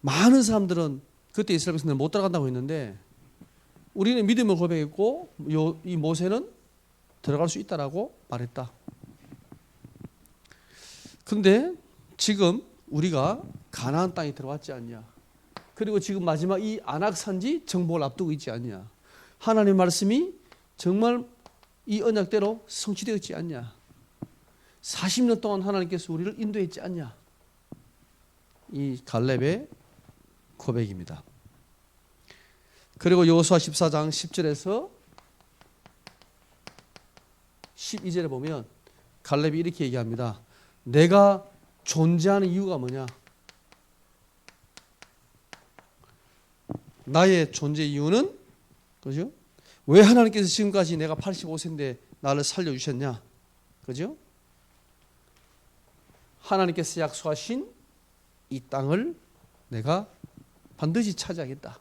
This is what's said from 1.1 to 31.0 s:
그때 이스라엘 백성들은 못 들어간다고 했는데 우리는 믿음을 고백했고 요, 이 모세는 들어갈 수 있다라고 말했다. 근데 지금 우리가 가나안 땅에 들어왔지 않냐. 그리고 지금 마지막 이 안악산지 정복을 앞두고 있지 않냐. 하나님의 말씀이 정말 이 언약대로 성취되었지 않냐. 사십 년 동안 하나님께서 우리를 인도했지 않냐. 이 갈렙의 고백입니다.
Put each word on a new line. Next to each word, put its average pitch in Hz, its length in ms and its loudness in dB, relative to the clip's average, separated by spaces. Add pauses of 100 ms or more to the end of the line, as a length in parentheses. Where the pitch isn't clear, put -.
그때 202 200 -2
이스라엘 165 200 -2
백성들은 151 240 -2
못 151 140 -2
들어간다고 175 360 0
했는데 127 500 -6 (960)
우리는 214 320 2
믿음을 220 300 4
고백했고 175 800 -2 (160)
요, 156 320 0
이 180 140 -4
모세는 175 520 -2 (720)
들어갈 147 280 0
수 190 100 -6
있다라고 175 580 -8 (120)
말했다. 120 420 -8 (2500)
근데 214 480 4 (420)
지금 202 460 2 (260)
우리가 160 540 -2 (300)
가나안 165 420 -4
땅에 151 200 -6
들어왔지 143 380 -12
않냐. 117 400 -16 (600)
그리고 214 260 -2
지금 196 240 -4
마지막 175 380 0
이 214 220 -6
안악산지 196 840 -4
정복을 170 380 -2
앞두고 151 300 -4
있지 139 180 -8
않냐. 113 360 -10 (520)
하나님의 214 340 4
말씀이 196 600 2 (440)
정말 233 500 0 (580)
이 214 160 -2
언약대로 214 680 0
성취되었지 208 680 -6
않냐. 139 400 -10 (1080)
사십 190 420 -2
년 226 180 2
동안 202 220 -2
하나님께서 185 500 -4
우리를 180 260 -6
인도했지 208 420 -6
않냐. 170 340 -10 (1600)
이 139 300 -6
갈렙의 131 640 0 (920)
고백입니다. 98 680 -6 (1800)